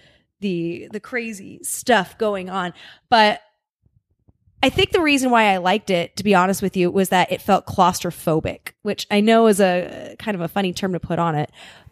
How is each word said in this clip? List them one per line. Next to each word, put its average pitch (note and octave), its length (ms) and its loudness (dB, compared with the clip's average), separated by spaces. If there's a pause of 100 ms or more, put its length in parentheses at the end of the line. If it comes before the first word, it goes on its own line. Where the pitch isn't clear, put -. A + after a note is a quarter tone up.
(420)
the, E3+ 500 -6
the G#3+ 80 -10
crazy A3+ 640 -12
stuff - 540 -2
going G3 320 -4
on. F3+ 240 -6 (360)
But G#3+ 300 4 (1200)
I C4+ 60 2
think F#4 220 0
the F4+ 100 2
reason C#4 300 2
why A3+ 220 4
I F#3+ 40 0
liked F#3 320 -2
it, F3 280 -2
to F#3+ 60 -10
be G3+ 120 4
honest F#3 260 2
with F#3 140 -4
you, F3+ 160 2
was F#3+ 180 0
that F3+ 220 0
it - 100 -6
felt - 240 0
claustrophobic, E3+ 1160 -2
which G3+ 280 -6
I G3+ 120 2
know A3+ 260 6
is G3+ 140 4
a F3+ 580 -2
kind G#3 160 -6
of F3 60 -6
a E3+ 60 -6
funny F#3+ 260 -4
term F#3 200 -4
to E3+ 60 -4
put E3 200 -4
on E3+ 160 0
it D3 160 -4 (400)